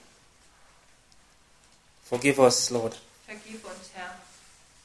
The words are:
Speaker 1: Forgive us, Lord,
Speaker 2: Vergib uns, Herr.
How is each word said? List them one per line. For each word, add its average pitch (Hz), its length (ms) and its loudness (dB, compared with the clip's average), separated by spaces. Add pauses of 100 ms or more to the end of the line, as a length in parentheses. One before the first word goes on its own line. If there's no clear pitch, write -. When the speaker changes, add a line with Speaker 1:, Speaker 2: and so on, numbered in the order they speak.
(2000)
Speaker 1:
Forgive 135 340 2
us, 123 280 6
Lord, 113 300 -4 (260)
Speaker 2:
Vergib 214 380 -16
uns, 190 300 -16
Herr. 180 200 -14 (720)